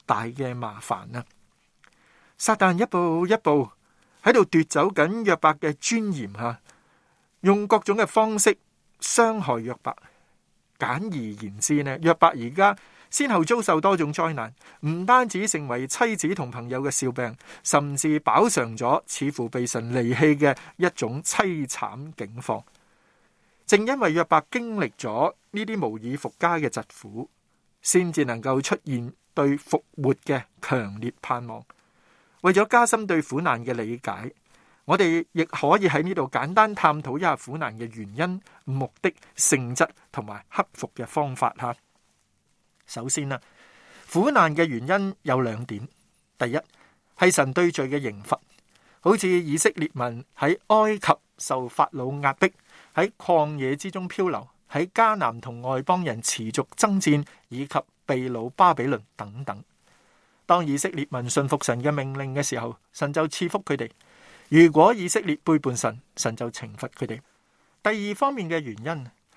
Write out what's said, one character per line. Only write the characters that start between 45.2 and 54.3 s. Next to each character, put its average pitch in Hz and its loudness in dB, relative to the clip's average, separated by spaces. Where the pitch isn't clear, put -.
有 131 0
兩 117 -2
點。 110 -10
第 120 -2
一， 147 -2
係 185 6
神 135 2
對 175 2
罪 139 -4
嘅 143 -2
刑 107 -8
罰， - -2
好 190 4
似 196 0
以 170 0
色 165 2
列 156 -4
民 123 -6
喺 160 0
埃 214 4
及 - 2
受 127 -4
法 - 0
老 131 -6
壓 139 0
迫， 190 2
喺 185 2
曠 151 2
野 135 -2
之 190 -10
中 185 -8
漂 185 -2
流， 139 -4